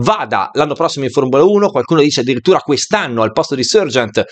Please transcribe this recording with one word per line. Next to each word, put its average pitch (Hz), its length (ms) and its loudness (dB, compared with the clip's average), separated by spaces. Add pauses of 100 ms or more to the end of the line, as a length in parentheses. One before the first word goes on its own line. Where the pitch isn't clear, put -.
vada 120 500 -2
l'anno 147 220 -2
prossimo 143 320 -2
in 127 40 -4
Formula 135 360 2
uno, 202 240 2
qualcuno 143 320 0
dice 143 180 2
addirittura 127 400 0
quest'anno 143 640 -2
al 110 100 0
posto 147 240 -2
di 127 80 -2
Sargent 123 580 0 (100)